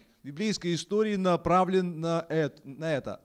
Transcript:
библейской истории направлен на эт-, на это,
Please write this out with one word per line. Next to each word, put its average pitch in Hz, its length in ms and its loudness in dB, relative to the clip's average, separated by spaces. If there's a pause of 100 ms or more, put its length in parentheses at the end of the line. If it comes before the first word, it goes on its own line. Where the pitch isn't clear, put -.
(240)
библейской 175 500 -2
истории 208 440 0
направлен 180 800 2
на 165 300 -2
эт-, 156 340 -2
на 147 300 -6
это, 110 320 -4